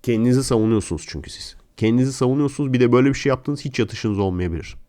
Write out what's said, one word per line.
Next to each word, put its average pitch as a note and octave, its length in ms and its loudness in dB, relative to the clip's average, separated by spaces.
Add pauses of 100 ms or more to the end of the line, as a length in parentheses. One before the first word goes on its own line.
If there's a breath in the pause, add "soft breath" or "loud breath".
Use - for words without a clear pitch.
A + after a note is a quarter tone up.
Kendinizi B2 420 2
savunuyorsunuz A2 640 0
çünkü - 220 -12
siz. - 260 -16 (200)
Kendinizi B2 360 2
savunuyorsunuz. C3+ 600 0
Bir B2 80 2
de A#2+ 120 6
böyle C3 160 6
bir C3 60 2
şey C3+ 160 -2
yaptınız, C#3 340 -4
hiç C3+ 140 -6
yatışınız G#2+ 400 -2
olmayabilir. F2+ 580 -2 (120)